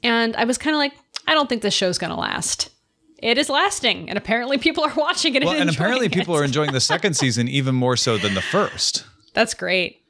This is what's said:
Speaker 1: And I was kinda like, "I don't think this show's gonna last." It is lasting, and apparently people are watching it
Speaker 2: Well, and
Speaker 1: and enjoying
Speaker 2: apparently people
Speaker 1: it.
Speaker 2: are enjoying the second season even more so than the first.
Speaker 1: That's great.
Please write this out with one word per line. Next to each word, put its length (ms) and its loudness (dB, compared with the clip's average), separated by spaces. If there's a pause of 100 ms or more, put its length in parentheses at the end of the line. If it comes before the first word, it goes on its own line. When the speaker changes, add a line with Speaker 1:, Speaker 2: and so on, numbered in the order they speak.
Speaker 1:
And 340 2
I 80 2
was 140 0
kinda 200 0
like, 140 0 (360)
"I 60 4
don't 140 2
think 140 -2
this 120 0
show's 240 0
gonna 220 -4
last." 520 -4 (480)
It 180 2
is 120 0
lasting, 600 0
and 80 -4
apparently 400 -2
people 260 0
are 120 0
watching 400 0
it 100 2
Speaker 2:
Well, 80 0
and 80 0
Speaker 1:
and 80 2
enjoying 80 0
Speaker 2:
apparently 320 0
people 260 0
Speaker 1:
it. 60 4
Speaker 2:
are 20 2
enjoying 300 0
the 80 0
second 320 0
season 340 0
even 260 0
more 220 2
so 220 0
than 160 0
the 80 -2
first. 640 -2 (280)
Speaker 1:
That's 200 0
great. 560 -2